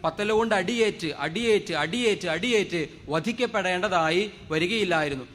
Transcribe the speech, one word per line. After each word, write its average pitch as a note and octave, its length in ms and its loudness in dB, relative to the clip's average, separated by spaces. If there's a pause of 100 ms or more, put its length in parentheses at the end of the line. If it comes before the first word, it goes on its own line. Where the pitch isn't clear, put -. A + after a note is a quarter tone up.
പത്തലുകൊണ്ട് G#3+ 500 0
അടിയേറ്റ്, G3 640 0
അടിയേറ്റ്, F#3+ 560 0
അടിയേറ്റ്, F3+ 540 0
അടിയേറ്റ് F3 580 0 (220)
വധിക്കപ്പെടേണ്ടതായി F#3 1200 0 (200)
വരികയില്ലായിരുന്നു. D#3+ 720 0 (100)